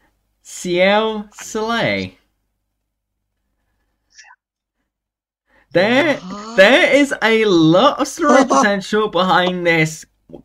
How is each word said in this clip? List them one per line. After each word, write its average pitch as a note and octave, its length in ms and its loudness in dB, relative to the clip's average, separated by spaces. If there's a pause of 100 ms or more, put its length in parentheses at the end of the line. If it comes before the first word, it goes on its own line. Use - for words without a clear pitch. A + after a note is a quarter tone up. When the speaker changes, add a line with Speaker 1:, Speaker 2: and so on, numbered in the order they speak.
(420)
Speaker 1:
Ciel G#3 880 -2
Soleil. G#3+ 800 -6 (3500)
There, B3 460 0
Speaker 2:
What? G#3 400 -16
Speaker 1:
there C#4 360 4
is C#4 280 2
a A3 240 0
lot F#3 540 4
of B3+ 100 -4
story C#4+ 360 2
Speaker 2:
<laughs> - 0 -
Speaker 1:
potential G#3+ 640 0
behind F3+ 580 -2
this D#3+ 400 -2 (400)